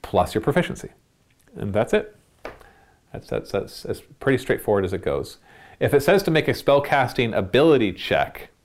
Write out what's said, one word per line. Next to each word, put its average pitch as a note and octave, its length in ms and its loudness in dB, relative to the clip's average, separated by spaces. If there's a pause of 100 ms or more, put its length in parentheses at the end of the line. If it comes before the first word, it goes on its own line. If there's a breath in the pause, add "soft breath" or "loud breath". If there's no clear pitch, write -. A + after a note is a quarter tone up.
plus - 340 0
your G#2+ 60 0
proficiency. - 480 -2 (640)
And G2+ 180 -6
that's G#3+ 200 2
it. - 240 -2 (960 soft breath)
That's, - 160 -14
that's, A2+ 220 -6
that's G2+ 340 -6
as - 160 -8 (180)
pretty C3+ 200 0
straightforward G#2 440 0
as F2+ 80 -4
it F#2+ 120 -6
goes. - 340 -4 (420 loud breath)
If A2+ 140 0
it C#3 100 4
says G3 200 4
to F3 80 0
make D#3 180 2
a B2 40 0
spell C#3+ 280 2
casting C3 520 0
ability A#2 600 4
check - 560 -2 (160)